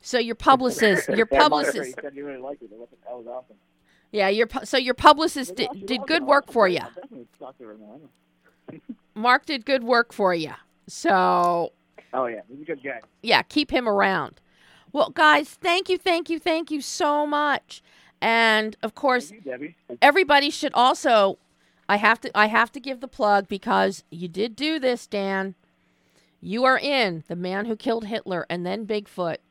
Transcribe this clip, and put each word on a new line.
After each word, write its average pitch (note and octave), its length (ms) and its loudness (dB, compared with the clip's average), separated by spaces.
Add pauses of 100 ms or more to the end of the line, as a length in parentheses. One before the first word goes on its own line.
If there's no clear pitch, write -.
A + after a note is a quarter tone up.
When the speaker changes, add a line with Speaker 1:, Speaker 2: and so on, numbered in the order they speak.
Speaker 1:
So - 180 -4
your A#3 160 -2
publicist, B3 720 4
your - 80 0
Speaker 2:
<laughs> A3+ 140 2
Speaker 3:
Yeah, C4+ 80 2
Mark D4 120 8
Speaker 1:
publicist. - 500 -2
Speaker 3:
said C#3 140 -12
you C#3+ 100 -12
really C#3 160 -12
liked C#3 220 -14
it. G#2+ 80 -20
That A2 80 -20 (380)
was A#2 100 -16
awesome. B2+ 280 -16 (560)
Speaker 1:
Yeah, G3 180 0
your A3 180 0
pu-, - 180 -8
so C4+ 120 -2
your B3+ 160 0
publicist D4 580 4
Speaker 3:
Look - 60 -12
Speaker 1:
did, - 140 -2
Speaker 3:
at C#4+ 40 -12
you G3 120 -14
Speaker 1:
did B3+ 140 -2
Speaker 3:
walking C#4+ 140 -2
Speaker 1:
good E4+ 60 0
Speaker 3:
all C4+ 80 -6
Speaker 1:
work C#4 160 4
Speaker 3:
over - 80 -20
Speaker 1:
for G#3+ 160 4
Speaker 3:
the F3 60 0
Speaker 1:
ya. C#3 80 -2
Speaker 3:
place. - 120 -14
I'll F#3 60 -18
definitely C3 260 -20 (120)
talk C3 180 -18
to B2+ 80 -20
her G#2+ 80 -18
in G#2+ 80 -20
a - 920 -20
minute. D#3 100 -18 (180)
<laughs> - 160 -20
Speaker 1:
Mark B3 300 2
did C4+ 200 -6
good C4 180 0
work A#3 300 2
for F#3+ 200 0
ya. D#3 200 -6 (340)
So F3+ 840 2 (400)
Speaker 3:
Oh, B2+ 140 -2
yeah. A2 200 -8
He's C3+ 140 -18
a D3+ 40 -16
good C#3+ 180 -10
guy. B2+ 180 -10 (220)
Speaker 1:
yeah, G3+ 180 4
keep - 300 -4
him B3 180 0
around. G3 500 0 (540)
Well, - 160 0
guys, D4+ 400 4
thank F#4 400 -2
you, F#4 80 2
thank E4+ 320 -2
you, E4 100 -4
thank D#4+ 320 -2
you D4+ 80 -4
so D4 480 -2
much. D4 540 -4 (400)
And, A3 640 2
of G#3+ 120 -6
course, B3 360 -2
Speaker 3:
Thank G#3+ 140 -20
you, B3+ 60 -8
Debbie. F3 240 -10 (260)
Speaker 1:
everybody C#4+ 500 4
should - 220 -6
also, A#3 640 2 (520)
I G3+ 80 2
have A3 240 2
to, - 160 -10
I G#3 80 6
have A3+ 280 0
to C#4+ 60 -16
give B3 220 -10
the C4 80 -12
plug G3+ 400 2
because F#3+ 640 -2
you E3+ 180 -10
did G#3 260 -4
do D#4 240 -4
this, B3+ 280 -4
Dan. G3 480 -4 (840)
You G3+ 240 -4
are C4 140 4
in G#3+ 500 -2
The E3+ 80 -8
Man F#3 300 -4
Who A3+ 100 -4
Killed A3+ 300 -4
Hitler G3 440 -6
and F3 160 -6
Then G3+ 200 -6
Bigfoot G3 520 -6 (140)